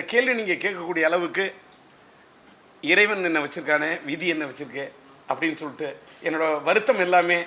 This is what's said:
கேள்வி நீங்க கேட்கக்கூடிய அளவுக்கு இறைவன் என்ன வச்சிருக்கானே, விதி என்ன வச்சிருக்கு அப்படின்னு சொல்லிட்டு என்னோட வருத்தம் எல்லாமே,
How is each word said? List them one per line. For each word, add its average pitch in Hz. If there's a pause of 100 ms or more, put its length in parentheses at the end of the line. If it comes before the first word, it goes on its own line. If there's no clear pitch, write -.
(120)
கேள்வி 254
நீங்க 190
கேட்கக்கூடிய 175
அளவுக்கு 175 (1500)
இறைவன் 196
என்ன 156
வச்சிருக்கானே, 151 (180)
விதி 165
என்ன 156
வச்சிருக்கு 135 (460)
அப்படின்னு 156
சொல்லிட்டு 147 (380)
என்னோட 160 (220)
வருத்தம் 214
எல்லாமே, 175